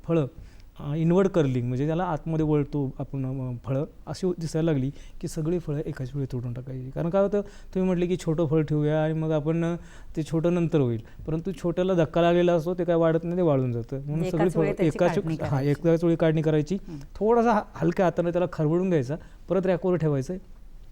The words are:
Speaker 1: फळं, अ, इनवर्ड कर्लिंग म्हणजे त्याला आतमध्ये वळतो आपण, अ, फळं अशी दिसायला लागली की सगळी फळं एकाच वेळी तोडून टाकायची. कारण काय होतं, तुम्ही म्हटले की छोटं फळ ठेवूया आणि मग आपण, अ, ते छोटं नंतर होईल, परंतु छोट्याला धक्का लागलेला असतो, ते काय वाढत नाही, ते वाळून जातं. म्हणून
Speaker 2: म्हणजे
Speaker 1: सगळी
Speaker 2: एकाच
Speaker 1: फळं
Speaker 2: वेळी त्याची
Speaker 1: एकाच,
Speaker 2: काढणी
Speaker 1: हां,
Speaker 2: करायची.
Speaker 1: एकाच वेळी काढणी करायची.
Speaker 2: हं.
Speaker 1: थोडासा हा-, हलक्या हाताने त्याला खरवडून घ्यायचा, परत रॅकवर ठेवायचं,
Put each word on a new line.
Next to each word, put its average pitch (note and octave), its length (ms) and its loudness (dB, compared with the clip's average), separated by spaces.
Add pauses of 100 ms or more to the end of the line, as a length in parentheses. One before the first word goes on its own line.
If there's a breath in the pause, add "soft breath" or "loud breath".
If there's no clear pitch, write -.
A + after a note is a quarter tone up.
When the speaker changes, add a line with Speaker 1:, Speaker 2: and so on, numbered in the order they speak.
Speaker 1:
फळं, E3 220 2 (540 loud breath)
अ, D3 140 -4
इनवर्ड E3+ 340 4
कर्लिंग B2+ 400 2
म्हणजे B2+ 180 0
त्याला E3 180 0
आतमध्ये D#3+ 420 -2
वळतो C#3+ 520 0
आपण, C3 540 -4
अ, A#2+ 160 -10
फळं C3+ 160 0 (220)
अशी F3+ 320 -4
दिसायला D#3+ 340 0
लागली C3+ 180 0 (300 loud breath)
की E3+ 80 -6
सगळी E3 300 -2
फळं D3+ 200 -6
एकाच C#3 360 -6
वेळी C#3 180 -4
तोडून B2 200 -6
टाकायची. B2+ 380 -10
कारण D#3 200 -4
काय G3 120 4
होतं, G3+ 180 2
तुम्ही - 420 -6
म्हटले F3+ 240 0
की F3+ 100 0
छोटं D#3+ 300 0
फळ D#3 160 2
ठेवूया D3+ 420 0
आणि D#3 80 0
मग D#3+ 180 -2
आपण, D#3+ 340 0
अ, E3+ 120 -2 (400 loud breath)
ते E3 60 -2
छोटं E3 320 0
नंतर E3 260 2
होईल, A#2 220 0 (240 loud breath)
परंतु E3 260 -4
छोट्याला F3+ 420 0
धक्का E3 280 2
लागलेला F3 300 4
असतो, E3+ 220 0
ते F3 100 -2
काय E3+ 120 2
वाढत E3 260 4
नाही, F3 140 -2
ते F#3 60 2
वाळून C3+ 300 4
जातं. A#2 240 -6
म्हणून C#3 140 -6
Speaker 2:
म्हणजे E3+ 200 -2
Speaker 1:
सगळी D#3 120 2
Speaker 2:
एकाच F3 120 2
Speaker 1:
फळं E3 80 2
Speaker 2:
वेळी D3+ 140 0
त्याची E3+ 180 2
Speaker 1:
एकाच, F3 200 2
Speaker 2:
काढणी D#3+ 260 -2
Speaker 1:
हां, D3+ 100 -4
Speaker 2:
करायची. C#3+ 200 2
Speaker 1:
एकाच E3 340 2
वेळी E3+ 120 4
काढणी D#3+ 260 2
करायची. D#3 320 2
Speaker 2:
हं. F3 220 -8 (180)
Speaker 1:
थोडासा A3+ 380 4
हा-, G#3+ 100 2 (120)
हलक्या F3 320 2
हाताने E3+ 260 0
त्याला F3 200 0
खरवडून E3 360 0
घ्यायचा, D3 280 0 (320 loud breath)
परत F3+ 180 2
रॅकवर F3+ 300 2
ठेवायचं, D3+ 400 0 (560)